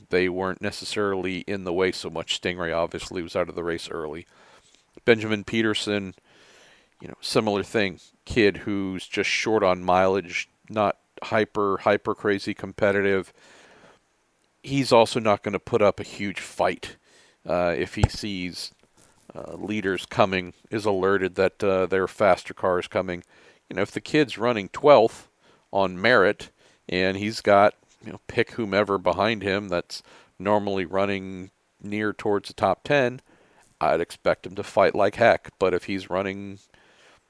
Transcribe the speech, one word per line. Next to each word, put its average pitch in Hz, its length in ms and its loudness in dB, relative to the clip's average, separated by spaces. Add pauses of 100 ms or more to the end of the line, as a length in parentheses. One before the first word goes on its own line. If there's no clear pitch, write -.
(100)
they 92 180 2
weren't 90 320 -4
necessarily 98 840 -4
in 98 160 -6
the 90 100 -4
way 92 200 2
so - 180 -8
much. 80 300 -6
Stingray 87 360 -4
obviously 85 460 -4
was 85 140 -8
out 87 120 0
of 82 60 -12
the 87 100 -6
race 85 240 -6
early. 80 380 -10 (800)
Benjamin 110 400 2
Peterson, 104 720 -2 (840)
you - 60 -18
know, - 140 -16
similar 104 420 0
thing. 98 380 -2 (240)
Kid 101 340 4
who's 98 480 -6
just - 240 -2
short 110 320 0
on 90 220 2
mileage, 92 640 2 (200)
not 104 280 0 (260)
hyper, 104 600 0
hyper 104 300 2
crazy 101 420 -2
competitive. 98 800 0 (1300)
He's 139 260 0
also 117 300 6
not 107 240 2
gonna 101 160 -2
put 117 200 0
up 101 200 4
a - 20 -8
huge 101 380 -8
fight, - 560 -4 (520)
uh, 87 300 0
if 87 160 -4
he 107 140 -2
sees, 90 640 -8 (600)
uh, 82 220 -14
leaders 95 520 -4
coming, 95 480 2 (140)
is 104 160 -6
alerted 95 520 0
that, 95 260 0
uh, 95 240 2
their 95 220 0
faster 95 440 2
car 90 280 0
is - 80 -8
coming. 92 340 -4 (480)
You - 60 -8
know, 92 60 -2
if 104 100 -6
the - 80 -6
kid's 143 380 -2
running 107 320 -2
twelfth 131 580 4 (440)
on 92 280 0
merit 107 500 4 (380)
and 92 280 0
he's 107 240 -6
got, 101 340 6 (300)
you 110 60 -14
know, - 160 -16
pick - 260 -2
whomever 98 460 0
behind 95 460 0
him 101 240 -2
that's - 340 -4 (340)
normally 101 480 0
running 95 680 -4 (280)
near 104 320 -4
towards 101 360 -4
the - 60 -18
top 95 280 0
ten, 131 380 0 (600)
I'd 78 200 2
expect - 460 -2
him 90 100 -14
to 101 80 -8
fight - 320 2
like 101 180 0
heck. 113 460 2
But 92 140 2
if 87 100 -2
he's 95 260 -8
running 98 480 -6 (720)